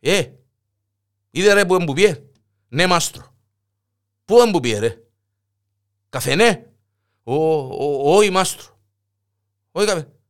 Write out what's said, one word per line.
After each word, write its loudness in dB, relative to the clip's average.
"Ε, -2
είδε, 2
ρε, 4
που 0
εμπουπιέ;" 0
"Ναι, -2
μάστρο". -4
"Πού 4
εμπουπιέ, 0
ρε;" -4
"Καφενέ;" -2
"Ο, -6
ο, 0
όχι, 4
μάστρο". -6
"Όχι, -2
καφέ". -4